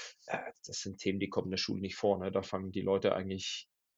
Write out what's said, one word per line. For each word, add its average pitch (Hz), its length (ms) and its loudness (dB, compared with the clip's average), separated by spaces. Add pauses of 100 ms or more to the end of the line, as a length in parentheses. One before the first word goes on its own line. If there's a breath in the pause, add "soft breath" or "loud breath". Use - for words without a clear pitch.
(260 loud breath)
Äh, - 120 -2 (280)
das - 140 -6
sind 95 180 -6
Themen, 98 220 2
die 98 80 2
kommen 92 200 0
in 92 40 -4
der 95 60 0
Schule 101 220 0
nicht 95 160 -4
vor, 101 220 4
ne? 92 140 -2
Da 98 100 2
fangen 95 300 -4
die 95 100 0
Leute 95 320 4
eigentlich 95 540 -4 (300)